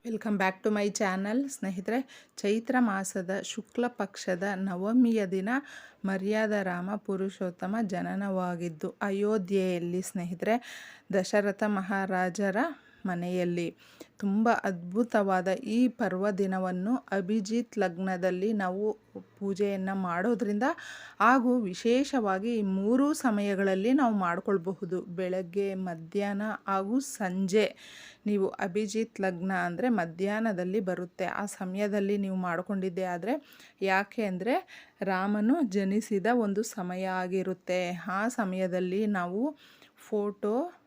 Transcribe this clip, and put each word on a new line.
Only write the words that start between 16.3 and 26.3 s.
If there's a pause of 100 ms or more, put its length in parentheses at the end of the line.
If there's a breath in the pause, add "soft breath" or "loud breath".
ದಿನವನ್ನು
ಅಭಿಜಿತ್
ಲಗ್ನದಲ್ಲಿ
ನಾವು (220)
ಪೂಜೆಯನ್ನು
ಮಾಡೋದ್ರಿಂದ (580 loud breath)
ಹಾಗೂ
ವಿಶೇಷವಾಗಿ
ಈ
ಮೂರು
ಸಮಯಗಳಲ್ಲಿ
ನಾವು
ಮಾಡ್ಕೊಳ್ಬಹುದು.
ಬೆಳಗ್ಗೆ,
ಮಧ್ಯಾಹ್ನ (240)